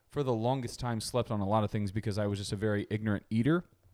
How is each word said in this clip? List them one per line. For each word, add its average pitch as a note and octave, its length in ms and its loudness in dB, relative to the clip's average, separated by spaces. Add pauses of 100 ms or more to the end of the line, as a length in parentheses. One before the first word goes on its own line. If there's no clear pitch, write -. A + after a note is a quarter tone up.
(120)
for C#3+ 100 -2
the C3 120 0
longest A#2+ 460 0
time, A#2 220 -2
slept A#2+ 300 -2
on G#2+ 80 0
a G2 80 0
lot G#2+ 160 4
of G2+ 80 -2
things G#2 200 -2
because G#2 280 -2
I G#2 80 0
was G2+ 100 0
just G2 140 -6
a G#2+ 40 -2
very G#2 360 0
ignorant G#2+ 400 0
eater. C3 320 4 (300)